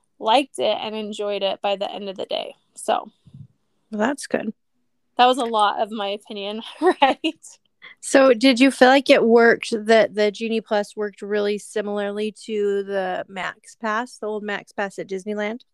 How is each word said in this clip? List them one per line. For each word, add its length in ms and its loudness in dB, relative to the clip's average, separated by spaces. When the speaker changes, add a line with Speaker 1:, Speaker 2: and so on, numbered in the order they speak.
Speaker 1:
liked 400 2
it 220 -2
and 120 -8
enjoyed 480 -6
it 200 -4
by 160 -2
the 120 -6
end 200 -10
of 80 -12
the 80 -10
day. 300 -8
So 340 -4
Speaker 2:
Well, 80 -6
that's 280 -2
good. 260 -4
Speaker 1:
that 80 6
was 120 4
a 80 -4
lot 360 0
of 100 -6
my 160 -8
opinion, 540 -10
<laughs> 100 -20
right? 580 -2
Speaker 2:
So 340 4
did 280 4
you 100 6
feel 160 6
like 220 4
it 160 6
worked, 480 4
that 300 4
the 160 0
Genie 300 -6
Plus 340 -4
worked 260 -8
really 360 -2
similarly 760 -6
to 380 -2
the 440 -6
Max 480 -12
Pass, 420 -6
the 100 -10
old 160 -8
Max 280 -10
Pass 260 -8
at 120 -10
Disneyland? 520 -6